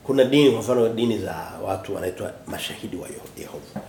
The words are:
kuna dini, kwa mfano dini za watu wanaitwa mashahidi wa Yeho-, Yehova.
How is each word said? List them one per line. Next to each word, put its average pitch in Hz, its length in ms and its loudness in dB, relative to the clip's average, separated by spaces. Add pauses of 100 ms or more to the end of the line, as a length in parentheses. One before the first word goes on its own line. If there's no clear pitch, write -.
kuna 135 200 6
dini, 139 260 8
kwa 113 100 2
mfano 113 280 4
dini 110 300 2
za 92 160 -6 (300)
watu 95 300 -4
wanaitwa 92 380 -6 (140)
mashahidi - 500 -10
wa - 120 -10
Yeho-, - 320 -14
Yehova. - 480 -12